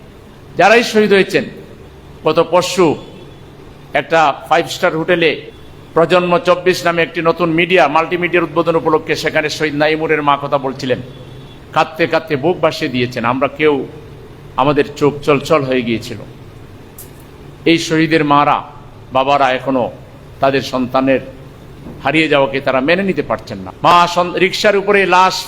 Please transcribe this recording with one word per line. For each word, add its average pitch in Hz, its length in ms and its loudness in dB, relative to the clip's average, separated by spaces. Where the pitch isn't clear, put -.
যারাই 214 280 6
শহীদ 214 280 2
হয়েছেন, 180 320 2
গত 160 260 2
পরশু 170 460 2
একটা 151 420 2
ফাইভ 160 180 2
স্টার 165 300 -2
হোটেলে 165 540 0
প্রজন্ম 175 440 2
চব্বিশ 175 480 -2
নামে 170 160 0
একটি 165 200 -4
নতুন 165 280 0
মিডিয়া, 170 380 2
মাল্টিমিডিয়ার 170 560 0
উদ্বোধন 160 320 0
উপলক্ষে 156 400 0
সেখানে 151 320 -2
শহীদ 147 260 -4
নাইমুরের 156 480 0
মা 143 200 2
কথা 143 160 -2
বলছিলেন, 131 400 -2
কাঁদতে - 340 0
কাঁদতে 156 300 -2
বুক 151 240 -2
ভাসিয়ে 156 300 -2
দিয়েছেন। 123 340 -4
আমরা 131 240 0
কেউ, 143 380 0
আমাদের 139 280 2
চোখ 143 260 0
চলচল 147 400 0
হয়ে 131 200 -2
গিয়েছিল। 113 360 -6
এই 165 140 4
শহীদের 160 460 0
মারা, 143 380 2
বাবারা 135 400 2
এখনো 127 380 -2
তাদের 135 220 2
সন্তানের 131 580 0
হারিয়ে 151 260 0
যাওয়াকে 135 320 2
তারা 131 200 0
মেনে 170 220 0
নিতে 175 200 -2
পারছেন 110 360 -6
না। 92 140 -14
মা 170 240 6
সন-, 175 320 -2
রিকশার 202 380 2
উপরে 196 300 2
লাশ 180 420 2